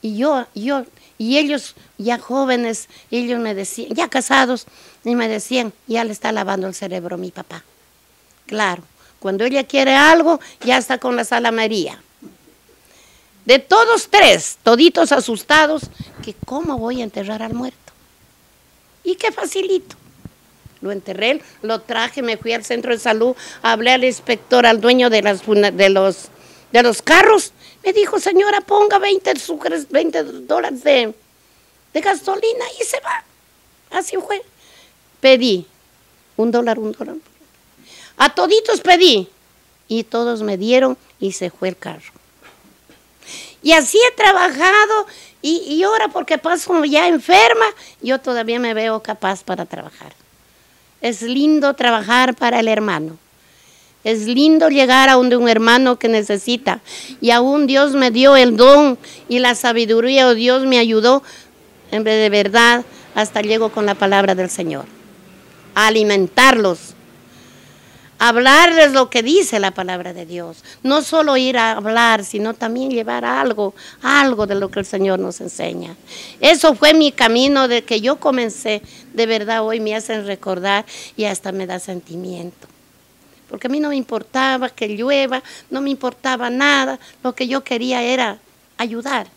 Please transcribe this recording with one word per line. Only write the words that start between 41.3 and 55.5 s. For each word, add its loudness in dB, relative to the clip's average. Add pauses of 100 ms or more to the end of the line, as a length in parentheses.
se -10
fue -8
el -8
carro. -16 (1500)
Y 0
así 4
he 0
trabajado 2 (340)
y, -2
y -2
ahora 0
porque -4
paso -2
ya 2
enferma, 4 (340)
yo -2
todavía -4
me -4
veo -4
capaz -6
para -8
trabajar. -16 (880)
Es -6
lindo 0
trabajar 0
para -2
el 0
hermano. -2 (880)
Es -2
lindo 4
llegar 4
a 6
donde 4
un 2
hermano 4